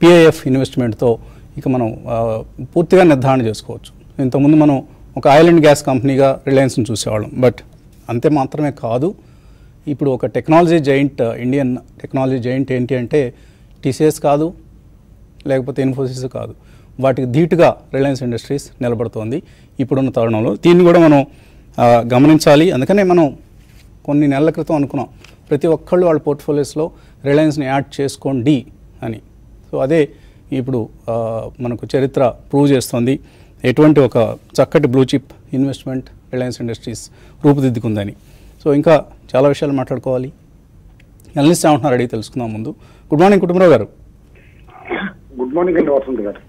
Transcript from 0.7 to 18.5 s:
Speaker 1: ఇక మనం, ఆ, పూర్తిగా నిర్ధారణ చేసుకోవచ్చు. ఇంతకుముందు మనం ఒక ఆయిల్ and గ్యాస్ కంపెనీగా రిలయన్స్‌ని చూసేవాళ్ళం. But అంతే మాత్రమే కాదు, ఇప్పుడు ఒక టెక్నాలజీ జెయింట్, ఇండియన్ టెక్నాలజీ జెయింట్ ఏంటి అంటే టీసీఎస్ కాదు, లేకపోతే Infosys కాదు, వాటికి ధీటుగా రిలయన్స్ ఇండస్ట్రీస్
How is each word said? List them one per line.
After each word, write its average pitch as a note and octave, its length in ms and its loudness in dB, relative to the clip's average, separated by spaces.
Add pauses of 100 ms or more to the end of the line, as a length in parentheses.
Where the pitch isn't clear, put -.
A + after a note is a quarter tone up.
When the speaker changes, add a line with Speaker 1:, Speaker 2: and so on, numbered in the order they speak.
Speaker 1:
ఇక - 80 -6
మనం, B2 300 -2 (100)
ఆ, A2+ 360 -4 (340)
పూర్తిగా F3+ 260 4
నిర్ధారణ C3 380 2
చేసుకోవచ్చు. - 800 -8
ఇంతకుముందు C#3 320 2
మనం D3+ 280 2 (340)
ఒక B2+ 100 -2
ఆయిల్ D#3 220 6
and E3+ 120 6
గ్యాస్ D3 240 4
కంపెనీగా C3+ 640 0
రిలయన్స్‌ని C3+ 440 0
చూసేవాళ్ళం. A2 480 -6
But B2 160 2 (540)
అంతే A#2+ 200 -2
మాత్రమే D3 420 -4
కాదు, C3 440 -6 (720)
ఇప్పుడు C#3+ 220 -4
ఒక B2+ 160 -4
టెక్నాలజీ D#3+ 540 2
జెయింట్, C#3 420 -2
ఇండియన్ B2 560 -4
టెక్నాలజీ C3 600 -6
జెయింట్ C3 320 -4
ఏంటి B2+ 240 -4
అంటే B2 380 -2 (500)
టీసీఎస్ D3+ 360 -2
కాదు, D3+ 340 -2 (920)
లేకపోతే C3+ 360 -4
Infosys B2+ 440 -6
కాదు, A2+ 280 -12 (440)
వాటికి B2+ 320 -2
ధీటుగా D#3+ 460 2 (160)
రిలయన్స్ C3+ 300 -2
ఇండస్ట్రీస్ B2 480 -8 (100)